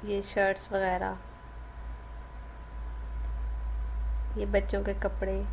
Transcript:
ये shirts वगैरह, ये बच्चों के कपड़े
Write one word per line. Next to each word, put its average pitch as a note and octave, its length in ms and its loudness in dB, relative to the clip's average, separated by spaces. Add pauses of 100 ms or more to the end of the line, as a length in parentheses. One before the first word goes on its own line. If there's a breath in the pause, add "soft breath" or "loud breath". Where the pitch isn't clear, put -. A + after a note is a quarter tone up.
ये G3+ 160 2
shirts G3 500 2
वगैरह, F#3+ 460 2 (3250)
ये G#3 80 2
बच्चों G3+ 380 4
के G3+ 100 2
कपड़े F#3+ 420 2 (180)